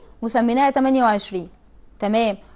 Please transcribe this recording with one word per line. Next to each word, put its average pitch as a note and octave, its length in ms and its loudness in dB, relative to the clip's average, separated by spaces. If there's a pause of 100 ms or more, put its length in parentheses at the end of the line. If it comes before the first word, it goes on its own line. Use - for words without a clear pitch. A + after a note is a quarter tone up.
(220)
وسميناها A#3+ 480 0
تمانية C4 320 2
وعشرين. G3+ 460 -2 (500)
تمام، G#3 380 0 (180)